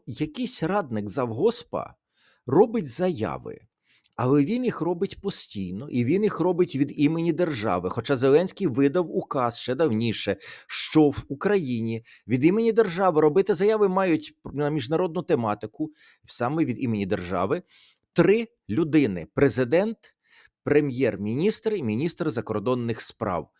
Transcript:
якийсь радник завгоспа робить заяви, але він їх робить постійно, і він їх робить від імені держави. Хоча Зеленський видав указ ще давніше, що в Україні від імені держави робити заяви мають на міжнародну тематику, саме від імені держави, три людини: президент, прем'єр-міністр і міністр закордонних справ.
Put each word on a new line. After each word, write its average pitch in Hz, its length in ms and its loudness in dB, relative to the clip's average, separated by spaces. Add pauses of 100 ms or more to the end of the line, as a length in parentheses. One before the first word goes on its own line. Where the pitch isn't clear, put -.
якийсь 156 560 -6
радник 139 460 -2
завгоспа 120 840 -4 (540)
робить 208 380 4
заяви, 107 760 -4 (560)
але 135 280 2
він 240 200 -2
їх - 160 -2
робить 202 400 -4
постійно, 104 680 -8
і 120 140 0
він 175 180 2
їх 202 180 0
робить 175 360 2
від 135 200 0
імені 165 360 2
держави. 110 580 0
Хоча 135 260 -2
Зеленський 151 500 2
видав 139 500 0
указ 127 420 -2
ще 123 160 -4
давніше, 113 600 0 (300)
що - 440 4
в - 180 -6
Україні 123 760 -2 (240)
від 131 160 2
імені 220 280 4
держави 185 480 2
робити 175 340 4
заяви 202 340 2
мають 185 460 0 (100)
на 147 260 -4
міжнародну 156 520 -2
тематику, 110 720 -2 (340)
саме 147 380 -2
від 123 180 -4
імені 107 240 -2
держави, 95 560 -2 (500)
три 202 360 4 (200)
людини: 127 640 2
президент, 143 640 2 (640)
прем'єр-міністр 135 1080 0
і 180 80 -4
міністр 143 480 -2
закордонних 117 720 -2
справ. 90 600 -4